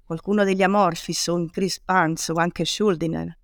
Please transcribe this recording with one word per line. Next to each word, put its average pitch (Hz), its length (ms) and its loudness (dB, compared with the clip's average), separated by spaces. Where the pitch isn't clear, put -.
qualcuno 202 400 0
degli 190 180 2
Amorphis 185 680 0
o 170 60 0
un 170 140 -2
Chris 185 340 -4
Barnes 165 460 0
o 165 60 -4
anche 170 320 -2
Schuldiner 160 760 -2